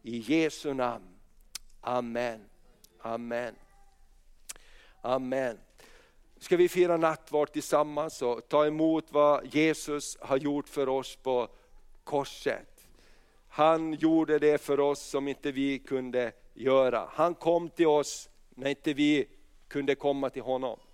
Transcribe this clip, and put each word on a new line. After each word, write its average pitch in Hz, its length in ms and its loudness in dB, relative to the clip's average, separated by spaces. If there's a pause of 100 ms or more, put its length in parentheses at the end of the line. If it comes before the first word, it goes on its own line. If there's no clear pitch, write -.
I 117 160 -10
Jesu 143 560 -2
namn. 123 320 -4 (760)
Amen. 120 600 -4 (580)
Amen. 117 560 -8 (1500)
Amen. 127 580 -4 (800)
Ska - 180 0
vi 180 120 6
fira 175 280 2
nattvard 151 540 0
tillsammans 151 720 -2
och 120 280 -4
ta 151 160 4
emot 156 440 2
vad 143 460 2
Jesus 147 680 0
har 135 160 0
gjort 143 320 -2
för 135 200 -2
oss 131 260 -4
på 123 320 -2 (560)
korset. - 840 -6 (640)
Han 160 440 2
gjorde 156 460 2
det 147 220 4
för 143 180 0
oss 143 220 0
som 139 260 -4
inte 139 240 -4
vi 135 280 -2
kunde 123 520 -4 (220)
göra. 127 580 2
Han 165 240 2
kom 170 340 2
till 170 180 2
oss 147 420 0 (200)
när 135 200 -6
inte 143 240 -2
vi 147 340 2 (400)
kunde 139 280 -2
komma 139 340 -2
till 127 120 -10
honom. 127 380 -4 (140)